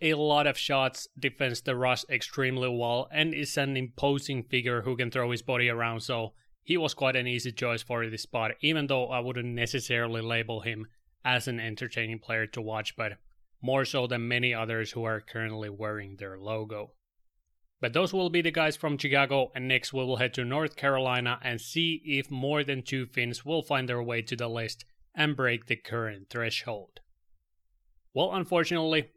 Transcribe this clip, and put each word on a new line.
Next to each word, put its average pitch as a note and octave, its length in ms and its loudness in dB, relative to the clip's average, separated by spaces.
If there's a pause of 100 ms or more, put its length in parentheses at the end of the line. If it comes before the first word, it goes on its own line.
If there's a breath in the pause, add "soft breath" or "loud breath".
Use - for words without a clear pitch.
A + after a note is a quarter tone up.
a D#3+ 140 4
lot D3 320 4
of C3+ 120 2
shots, C3+ 480 0 (100)
defends B2+ 440 -2
the C3 160 -2
rush B2+ 320 2
extremely B2+ 600 0
well, A#2+ 440 0
and D#3 220 2
is C#3+ 240 -4
an C#3 180 0
imposing C3+ 640 0
figure A#2+ 380 0
who B2 160 -2
can A#2+ 140 -2
throw A#2+ 200 0
his A#2+ 120 -2
body B2 260 2
around, A#2 320 -2
so A2+ 320 -4 (300)
he F3 160 0
was D#3 160 0
quite C3 200 2
an B2 140 0
easy B2 240 -2
choice A#2 300 -2
for A#2 260 -2
this A2 140 -8
spot, A2+ 300 -2 (100)
even D3+ 240 2
though C3 220 2
I B2 120 0
wouldn't A#2+ 340 -4
necessarily A#2 680 0
label A2+ 400 -2
him G#2+ 260 -6 (340)
as B2+ 240 2
an A#2+ 140 -2
entertaining A2+ 580 -4
player A2 300 -2
to A#2 140 -8
watch, A2 340 -6
but G#2+ 220 -6 (440)
more C3 220 4
so B2+ 220 0
than A#2+ 200 -2
many B2 260 2
others A2+ 400 -2
who A#2 120 -4
are A2 160 0
currently A2 480 -6
wearing G2+ 480 -8
their F#2+ 220 -12
logo. G#2+ 560 -6 (840)
But A#2+ 120 0
those F3+ 200 4
will F#3 180 2
be F3 100 4
the E3 100 2
guys D#3 260 2
from D3 220 -2
Chicago, C#3 560 4
and B2+ 140 -4
next B2+ 240 4
we C3 100 0
will B2+ 140 0
head B2 180 2
to B2+ 100 -2
North D3 320 -2
Carolina B2+ 640 2
and A#2+ 180 -2
see E3 440 0
if C#3 260 -2
more C#3+ 340 0
than C3+ 180 -2
two C3 240 -4
Finns A#2+ 380 -2
will D#3 180 0
find C3 260 0
their A#2+ 140 -2
way A#2 200 -2
to A#2 120 -6
the A#2 140 -2
list A2+ 380 -6 (280)
and D3+ 220 2
break A#2+ 300 2
the A#2 100 0
current G#2+ 540 -6
threshold. A2+ 720 -6 (1120)
Well, F3+ 220 2
unfortunately, E3 800 2